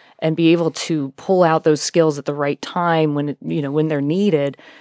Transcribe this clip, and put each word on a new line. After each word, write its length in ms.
and 160
be 160
able 200
to 460
pull 260
out 200
those 180
skills 360
at 80
the 80
right 300
time 520
when, 140
it, 160
you 160
know, 100
when 160
they're 140
needed, 560